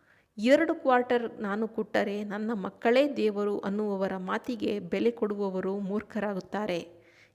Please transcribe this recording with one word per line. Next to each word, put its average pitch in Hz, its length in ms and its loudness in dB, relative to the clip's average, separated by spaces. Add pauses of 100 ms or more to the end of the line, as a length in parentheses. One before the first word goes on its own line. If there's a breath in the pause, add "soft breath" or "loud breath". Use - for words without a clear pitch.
(380 soft breath)
ಎರಡು 311 380 6
ಕ್ವಾರ್ಟರ್ 247 640 2
ನಾನು 214 260 -2
ಕೊಟ್ಟರೆ 208 560 -2
ನನ್ನ 214 300 -4
ಮಕ್ಕಳೇ 233 640 2
ದೇವರು 208 420 0
ಅನ್ನುವವರ 196 580 -2
ಮಾತಿಗೆ 208 640 -4
ಬೆಲೆ 196 320 0
ಕೊಡುವವರು 202 680 -2
ಮೂರ್ಖರಾಗುತ್ತಾರೆ" 202 1080 -4 (480 soft breath)